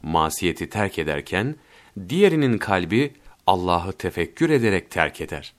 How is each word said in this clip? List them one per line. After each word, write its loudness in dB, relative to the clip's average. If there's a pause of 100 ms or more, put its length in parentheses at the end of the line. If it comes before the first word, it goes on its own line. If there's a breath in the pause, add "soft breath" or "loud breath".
masiyeti -2
terk -4
ederken, -4 (540 soft breath)
diğerinin 4
kalbi 0 (340 soft breath)
Allah'ı 0
tefekkür -2
ederek 2
terk -2
eder. -10